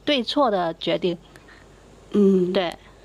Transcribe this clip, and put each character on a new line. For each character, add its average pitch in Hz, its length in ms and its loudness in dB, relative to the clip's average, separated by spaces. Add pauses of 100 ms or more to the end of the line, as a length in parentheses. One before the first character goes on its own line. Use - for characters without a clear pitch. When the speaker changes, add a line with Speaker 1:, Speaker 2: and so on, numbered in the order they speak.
Speaker 1:
对 277 180 0
错 269 280 0
的 175 240 -2
决 165 240 -4
定。 170 180 -2 (920)
Speaker 2:
嗯。 190 420 2
Speaker 1:
对。 190 220 -2 (300)